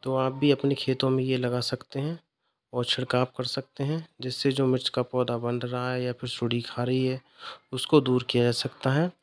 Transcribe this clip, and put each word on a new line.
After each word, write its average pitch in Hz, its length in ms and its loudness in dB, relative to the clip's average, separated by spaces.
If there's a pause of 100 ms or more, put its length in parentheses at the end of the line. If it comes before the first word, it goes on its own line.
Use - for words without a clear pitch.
तो 131 120 -2
आप 131 180 2
भी 139 180 4
अपने 139 240 4
खेतों 131 360 0
में 131 140 2
ये 131 120 0
लगा 123 240 0
सकते - 400 -6
हैं 160 180 -6 (540)
और 123 120 -2
छिड़काव 127 420 0 (100)
कर 127 80 -4
सकते - 400 -6
हैं, 160 220 -4 (140)
जिससे 127 320 0
जो 135 140 2
मिर्च 127 220 0
का 127 140 -2
पौधा 123 360 0
बन 120 200 -2
रहा 123 340 -4
है 127 100 -2
या 123 100 -2
फिर 120 180 -8
सुंडी 120 320 0
खा - 220 -6
रही 131 220 0
है 131 140 -2 (520)
उसको 139 280 4
दूर 127 300 2
किया 120 140 4
जा 120 80 4
सकता - 400 -2
है। 160 160 2 (140)